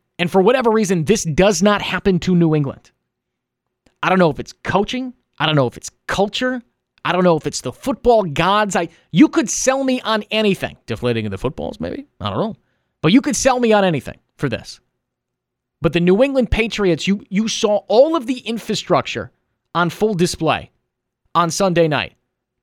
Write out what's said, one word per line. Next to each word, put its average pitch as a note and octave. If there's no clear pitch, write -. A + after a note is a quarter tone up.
And F3
for F#3+
whatever A#3+
reason, F#3+
this G3+
does E3+
not G3+
happen F#3
to F3+
New E3
England. C#3
I D#3+
don't F#3
know E3+
if C3
it's -
coaching. B3
I D3
don't D#3
know C3+
if A#2
it's -
culture. B3
I D#3+
don't F3+
know E3+
if D3
it's -
the B2+
football A#3
gods. F#3
I, F3
you B3
could D4+
sell C4+
me B3+
on G#3+
anything. G#3
Deflating A2+
of G2+
the G2
footballs, -
maybe? D#3
I G#2
don't F#2+
know. G3
But E3
you B3+
could C4
sell B3+
me A3+
on G3+
anything E3
for D3
this. -
But D3+
the F3
New F#3
England C4+
Patriots, G3
you, G3
you G#3+
saw G#3
all C#4
of A#3+
the B3+
infrastructure F3+
on E3+
full G#3+
display D#3+
on E3+
Sunday E3+
night. B2